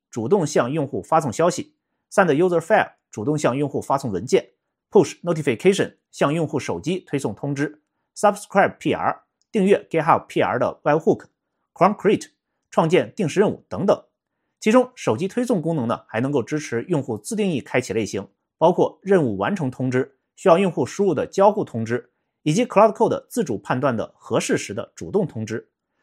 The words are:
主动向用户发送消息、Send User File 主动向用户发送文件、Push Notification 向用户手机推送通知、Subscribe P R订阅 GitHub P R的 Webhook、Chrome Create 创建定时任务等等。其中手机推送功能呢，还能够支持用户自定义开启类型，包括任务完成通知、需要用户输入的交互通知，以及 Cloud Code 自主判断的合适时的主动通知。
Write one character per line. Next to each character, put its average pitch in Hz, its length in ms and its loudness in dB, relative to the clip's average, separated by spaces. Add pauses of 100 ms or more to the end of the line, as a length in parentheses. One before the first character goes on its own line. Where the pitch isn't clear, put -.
主 113 180 -6
动 180 180 2
向 139 240 0
用 151 160 -4
户 107 160 -6
发 - 200 2
送 135 100 -2
消 165 180 0
息、 - 260 -6 (360)
Send 180 240 2
User 175 240 2
File 185 320 0 (180)
主 107 140 -8
动 151 140 -2
向 143 180 0
用 143 140 -2
户 117 120 -6
发 135 160 0
送 127 140 -8
文 92 140 -4
件、 - 240 0 (400)
Push - 320 2
Notification 160 760 -2 (160)
向 147 220 0
用 160 140 -2
户 151 100 -6
手 92 220 -6
机 180 220 -4
推 - 180 -6
送 120 160 -6
通 143 180 -6
知、 143 280 -6 (340)
Subscribe 196 640 0
P 131 140 -2
R 82 300 -4 (280)
订 196 140 0
阅 196 240 2
GitHub 156 380 2
P - 140 -2
R 104 160 0
的 113 260 -2
Webhook、 160 420 0 (480)
Chrome 208 220 2
Create - 320 0 (440)
创 170 180 2
建 156 240 2
定 185 140 -2
时 - 140 0
任 185 100 2
务 - 160 -12
等 113 180 -6
等。 - 200 2 (540)
其 220 120 0
中 247 240 4
手 110 220 -2
机 175 100 -4
推 240 160 -4
送 226 180 -2
功 165 140 -4
能 117 120 -2
呢， - 200 -4
还 110 140 -4
能 135 100 -2
够 139 100 0
支 151 160 -6
持 120 260 -6
用 151 200 -4
户 110 140 -6
自 - 180 -10
定 202 160 -2
义 135 80 -4
开 - 220 -2
启 123 120 -6
类 107 120 -2
型， 98 220 -8 (300)
包 165 140 4
括 170 300 0
任 185 220 2
务 110 140 -2
完 101 160 -2
成 151 160 -4
通 127 220 -6
知、 127 260 -2 (180)
需 - 120 -2
要 170 100 8
用 190 140 2
户 139 140 -2
输 - 180 -4
入 185 100 2
的 101 140 -2
交 202 240 4
互 202 140 -4
通 113 180 -6
知， 117 280 -6 (320)
以 151 100 0
及 226 120 2
Cloud 208 280 6
Code 165 340 0
自 240 160 -4
主 117 140 -4
判 127 220 -4
断 131 160 0
的 101 200 -6
合 - 240 -2
适 185 180 0
时 - 160 -10
的 104 220 -12
主 98 160 -12
动 180 160 0
通 110 180 -10
知。 110 240 -10 (340)